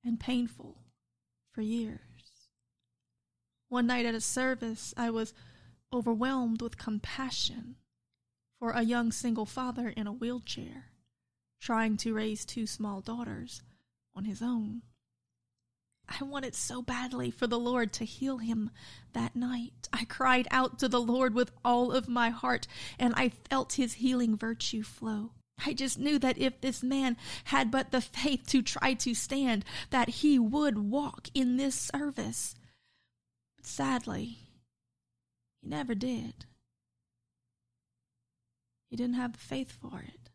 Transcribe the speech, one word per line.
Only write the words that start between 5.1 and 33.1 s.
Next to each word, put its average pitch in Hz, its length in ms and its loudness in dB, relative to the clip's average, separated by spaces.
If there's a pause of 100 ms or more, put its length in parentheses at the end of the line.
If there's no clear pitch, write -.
overwhelmed 233 720 0
with 233 160 -8
compassion 233 960 -4 (840)
for 233 140 -2
a 233 120 2
young 233 280 2
single 220 340 0
father 247 440 -4
in 208 180 -4
a 208 60 -6
wheelchair, 247 800 -8 (680)
trying 220 380 2
to 226 160 -2
raise 214 320 -2
two 220 220 -4
small 202 340 -6
daughters 240 640 -8 (520)
on 196 80 -6
his 208 180 -4
own. 233 420 -2 (1300)
I - 120 -8
wanted 277 320 -6
so 247 260 -4
badly 247 480 -2
for - 160 -2
the 240 140 2
Lord 240 340 0
to - 100 -6
heal 262 360 -4
him 226 320 -2 (420)
that 233 220 -2
night. 240 580 -4
I - 120 -4
cried 254 440 4
out 254 300 2
to 262 80 4
the 240 120 4
Lord 240 360 4
with 247 160 4 (120)
all 247 280 6
of 254 180 2
my 240 220 4
heart, 247 340 0 (320)
and 240 180 4
I 254 140 4
felt - 440 -2
his 247 200 2
healing 247 420 2
virtue 226 460 -4
flow. 220 520 -6 (300)
I 294 100 0
just 269 260 -2
knew 285 180 4
that 254 220 4
if 262 220 2
this 262 200 -2
man 262 340 2 (280)
had 269 260 4
but 262 220 0
the 240 100 4
faith - 460 -2
to 254 160 6
try - 320 2
to 240 180 0
stand, 247 500 2 (280)
that 240 180 4
he 285 300 6
would 240 400 4
walk 247 560 -2
in 254 220 4
this 269 180 2
service. 269 800 -4 (1000)